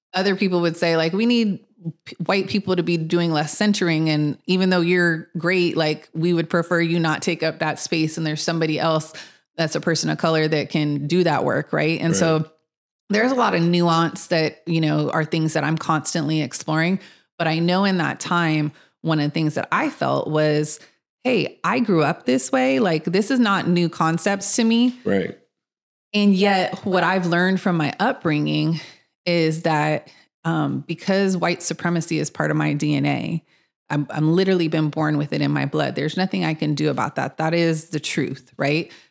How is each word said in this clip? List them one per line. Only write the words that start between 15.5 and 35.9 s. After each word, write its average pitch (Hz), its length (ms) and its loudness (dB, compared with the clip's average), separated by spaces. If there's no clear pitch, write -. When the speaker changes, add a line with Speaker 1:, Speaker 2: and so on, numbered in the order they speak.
Speaker 1:
that 147 100 0
I'm 156 120 0
constantly 156 680 -2
exploring. 160 580 -2
But 165 80 0
I 160 120 0
know 180 260 2
in 190 140 2
that 143 200 -2
time, 156 540 0
one 156 180 0
of 147 60 0
the 147 40 -2
things 156 260 -2
that - 140 -4
I 254 200 0
felt 135 380 -2
was, 151 520 0
"Hey, 240 400 -2
I 214 180 0
grew 196 220 2
up 147 220 -2
this 254 260 0
way. 262 280 2
Like, 165 260 0
this 190 260 0
is 262 80 0
not 202 300 2
new 175 220 2
concepts 170 680 0
to 240 80 2
me." 240 400 2
Speaker 2:
Right. - 320 -2
Speaker 1:
And 208 200 6
yet 190 520 0
what 185 180 2
I've 180 220 2
learned 175 340 2
from 180 160 0
my 151 240 0
upbringing 156 800 0
is 165 360 0
that, 151 460 0
um, 143 420 -2
because 190 500 0
white 175 260 -2
supremacy 165 580 -2
is 147 100 -4
part 151 200 -2
of 151 60 0
my 151 160 0
D 147 220 0
N 139 100 0
A, 147 400 -2
I'm, 147 180 -2
I'm 156 240 0
literally 185 360 2
been 156 200 0
born 151 300 -2
with 147 160 -4
it 147 80 -2
in 143 80 0
my 143 160 0
blood. 143 280 -2